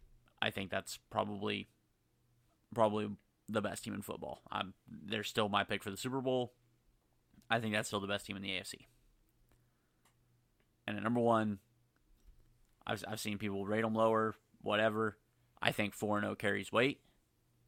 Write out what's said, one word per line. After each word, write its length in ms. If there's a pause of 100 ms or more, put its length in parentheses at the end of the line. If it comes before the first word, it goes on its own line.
(400)
I 100
think 180
that's 300 (100)
probably, 580 (1040)
probably 360 (400)
the 120
best 220
team 100
in 80
football. 480
I'm, 240 (140)
they're 360
still 260
my 140
pick 200
for 60
the 80
Super 240
Bowl. 320 (960)
I 100
think 140
that's 140
still 120
the 80
best 180
team 120
in 40
the 140
A 60
F 60
C. 200 (2000)
And 80
at 80
number 160
one, 400 (1300)
I've, 220
I've 120
seen 180
people 280
rate 180
'em 120
lower, 400 (260)
whatever. 560 (440)
I 100
think 220
four 240
and 100
oh 80
carries 380
weight. 260 (680)